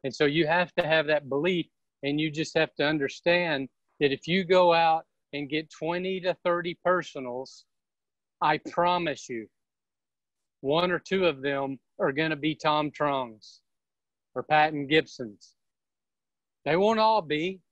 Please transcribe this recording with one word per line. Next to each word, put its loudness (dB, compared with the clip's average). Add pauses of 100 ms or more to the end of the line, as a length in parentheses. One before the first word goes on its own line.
And -6
so 0
you 2
have 0
to 0
have 2
that 0
belief, 0 (360)
and 0
you -2
just -6
have 0
to -2
understand 0 (300)
that 2
if -6
you 0
go 6
out 2 (280)
and -6
get -4
twenty -6
to -2
thirty -2 (100)
personals, -4 (760)
I 2
promise -2
you, -10 (1120)
one 0
or -2
two -2
of 0
them -4 (200)
are 2
gonna -2
be -2
Tom 0
Trongs -4 (720)
or -6
Patton 0
Gibsons. -4 (1080)
They 0
won't 4
all 4
be. -4 (100)